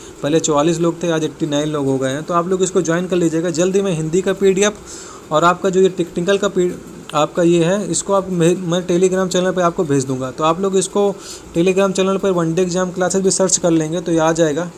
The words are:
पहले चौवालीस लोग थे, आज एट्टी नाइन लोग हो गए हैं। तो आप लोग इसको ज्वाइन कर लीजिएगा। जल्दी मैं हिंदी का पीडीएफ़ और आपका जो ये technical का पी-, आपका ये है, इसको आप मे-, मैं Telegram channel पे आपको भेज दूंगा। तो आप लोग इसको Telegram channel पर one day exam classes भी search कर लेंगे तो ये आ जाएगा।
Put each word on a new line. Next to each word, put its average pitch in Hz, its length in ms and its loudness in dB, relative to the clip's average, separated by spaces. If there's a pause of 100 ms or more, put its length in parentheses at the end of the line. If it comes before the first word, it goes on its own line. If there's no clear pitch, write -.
(220)
पहले 151 180 2
चौवालीस 160 400 2
लोग 170 220 0
थे, 175 80 0
आज 160 140 0
एट्टी 151 220 -4
नाइन 147 220 0
लोग 147 180 -2
हो 135 120 2
गए 131 120 -2
हैं। 143 120 -4
तो 180 120 -4
आप 170 140 0
लोग 185 140 0
इसको 185 200 0
ज्वाइन 165 240 0
कर 180 100 -2
लीजिएगा। 165 360 0
जल्दी 180 300 0
मैं 196 100 0
हिंदी 160 300 0
का 190 100 0
पीडीएफ़ 196 1000 -2
और 156 120 4
आपका 180 260 2
जो 180 100 2
ये 190 100 6
technical 180 480 -2
का 196 100 0
पी-, 180 240 0 (420)
आपका 151 280 0
ये 170 220 4
है, 180 260 -2
इसको 170 220 -4
आप 190 180 0
मे-, 175 280 2
मैं 180 280 -2
Telegram 185 420 2
channel 185 240 0
पे 180 100 0
आपको 170 220 0
भेज 143 200 0
दूंगा। 131 260 -4
तो 156 140 -4
आप 165 160 2
लोग 196 160 0
इसको 190 260 0 (520)
Telegram 185 380 2
channel 190 240 0
पर 196 140 0
one 170 240 0
day 180 80 2
exam 185 280 -2
classes 185 320 -2
भी 190 80 2
search 180 280 2
कर 180 120 0
लेंगे 160 300 0
तो 170 120 -4
ये 165 60 2
आ 160 140 4
जाएगा। 165 460 0